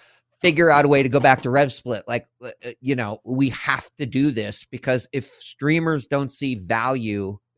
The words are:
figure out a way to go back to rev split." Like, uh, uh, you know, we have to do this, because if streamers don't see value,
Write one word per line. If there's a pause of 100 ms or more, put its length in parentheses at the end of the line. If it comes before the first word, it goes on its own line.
(400)
figure
out
a
way
to
go
back
to
rev
split."
Like, (160)
uh, (140)
uh, (100)
you
know,
we
have
to
do
this,
because
if
streamers
don't
see
value, (200)